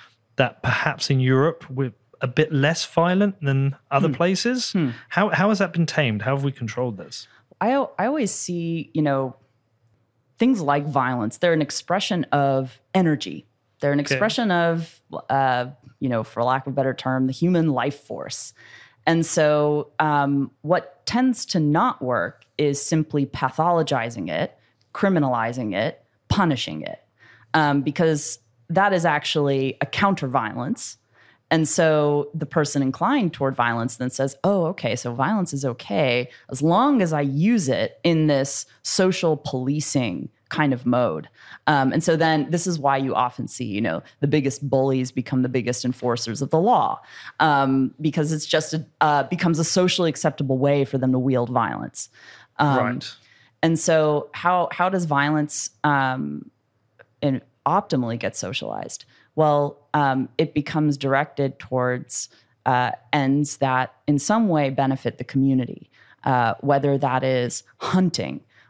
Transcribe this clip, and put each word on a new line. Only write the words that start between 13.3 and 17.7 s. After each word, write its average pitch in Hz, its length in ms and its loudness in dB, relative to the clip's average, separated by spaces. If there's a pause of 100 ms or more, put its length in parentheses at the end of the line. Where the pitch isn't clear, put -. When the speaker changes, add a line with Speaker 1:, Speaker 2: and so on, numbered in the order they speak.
Speaker 2:
They're 143 120 0
an 143 80 2
Speaker 1:
Okay. 139 160 -2
Speaker 2:
expression 220 360 0
of, 170 500 0 (280)
uh, 131 380 0 (320)
you 135 100 -2
know, 113 140 0
for 113 200 -4
lack 131 240 0
of 135 60 -6
a - 20 -4
better 131 180 0
term, 131 340 -2
the 131 60 -2
human 165 360 2
life 131 300 -2